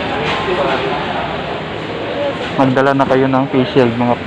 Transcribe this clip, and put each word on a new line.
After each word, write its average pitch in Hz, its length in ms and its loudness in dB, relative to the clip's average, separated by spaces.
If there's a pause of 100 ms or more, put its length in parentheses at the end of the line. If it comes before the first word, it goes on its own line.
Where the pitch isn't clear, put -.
(2500)
Magdala 131 320 4
na 135 160 2
kayo 131 160 4
ng 131 240 2
face 127 240 2
shield, 120 240 4
mga 120 200 2 (100)